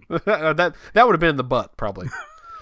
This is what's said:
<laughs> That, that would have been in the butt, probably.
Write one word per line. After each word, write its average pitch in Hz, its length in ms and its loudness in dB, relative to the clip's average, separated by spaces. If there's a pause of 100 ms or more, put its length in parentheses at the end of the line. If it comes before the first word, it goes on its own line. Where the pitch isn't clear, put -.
<laughs> - 60 -20
That, 160 680 -2 (200)
that 233 120 6
would 226 60 4
have 165 80 2
been 170 100 2
in 143 60 0
the 127 80 -2
butt, 123 320 -4
probably. 104 320 -8 (540)